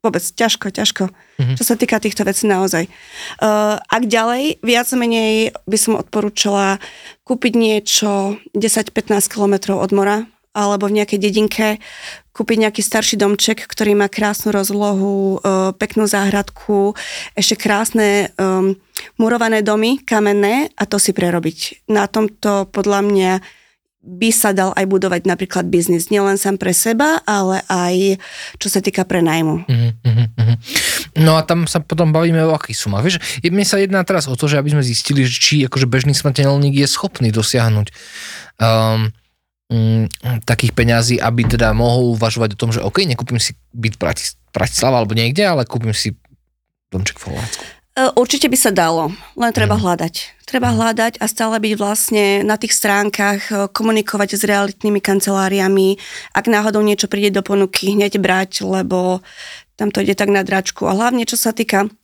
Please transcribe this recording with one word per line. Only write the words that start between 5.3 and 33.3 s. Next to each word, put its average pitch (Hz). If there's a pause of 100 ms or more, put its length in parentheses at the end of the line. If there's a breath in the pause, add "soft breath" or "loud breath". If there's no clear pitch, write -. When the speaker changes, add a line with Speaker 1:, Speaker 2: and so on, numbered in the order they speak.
Speaker 1:
by 202
som 220
odporúčala 202 (420 loud breath)
kúpiť 247
niečo 214 (400)
desať 214
pätnásť 214
kilometrov 196
od 190
mora, 202 (260)
alebo 202
v 202
nejakej 208
dedinke 214 (640 loud breath)
kúpiť 226
nejaký 214
starší 214
domček, 208
ktorý 208
má 202
krásnu 208
rozlohu, 196
eh, - (260)
peknú 214
záhradku, 202 (380 loud breath)
ešte 208
krásne, 214
ehm, 190 (340 loud breath)
murované 226
domy, 214
kamenné, 208
a -
to 202
si 196
prerobiť. 175
Na 208
tomto 208
podľa 202
mňa 196 (680 loud breath)
by 185
sa 220
dal 190
aj 190
budovať 185
napríklad 180
biznis, 170
nielen 196
sám 196
pre 190
seba, 240
ale 190
aj 185 (400 loud breath)
čo -
sa 196
týka 190
prenajmu. 165
Speaker 2:
Mhm, 120 (120)
mhm, 117 (100)
mhm. 117 (680 loud breath)
No 160
a 160
tam 170
sa -
potom 160
bavíme 160
o 160
akých -
sumách. 101
Vieš, 175 (220 loud breath)